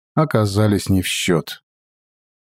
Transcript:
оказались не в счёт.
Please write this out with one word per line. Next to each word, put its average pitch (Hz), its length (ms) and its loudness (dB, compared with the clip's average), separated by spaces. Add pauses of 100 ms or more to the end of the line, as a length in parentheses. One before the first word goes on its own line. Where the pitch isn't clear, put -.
(160)
оказались 107 720 0
не 95 140 2
в - 40 -4
счёт. - 540 -2 (840)